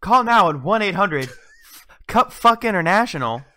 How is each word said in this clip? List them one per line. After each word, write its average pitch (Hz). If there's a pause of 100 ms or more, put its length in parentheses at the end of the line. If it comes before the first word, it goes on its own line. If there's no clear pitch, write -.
Call 240
now 226
at 147
one 202
eight 202
hundred 156 (760)
Cup -
Fuck 226
International. 170 (140)